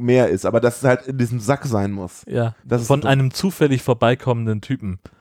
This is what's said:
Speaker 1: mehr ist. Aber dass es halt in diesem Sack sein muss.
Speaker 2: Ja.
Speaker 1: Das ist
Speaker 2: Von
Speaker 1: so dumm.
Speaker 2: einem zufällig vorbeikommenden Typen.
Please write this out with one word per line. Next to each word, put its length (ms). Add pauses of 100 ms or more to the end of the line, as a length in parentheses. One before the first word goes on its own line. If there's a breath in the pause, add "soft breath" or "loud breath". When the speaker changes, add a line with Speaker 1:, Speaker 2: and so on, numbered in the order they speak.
Speaker 1:
mehr 260
ist. 180
Aber 140
dass 200
es 40
halt 240
in 100
diesem 220
Sack 260
sein 280
muss. 340
Speaker 2:
Ja. 280 (100)
Speaker 1:
Das 160
ist 60
Speaker 2:
Von 120
Speaker 1:
so 40
dumm. 80
Speaker 2:
einem 200
zufällig 520
vorbeikommenden 760
Typen. 400 (220 loud breath)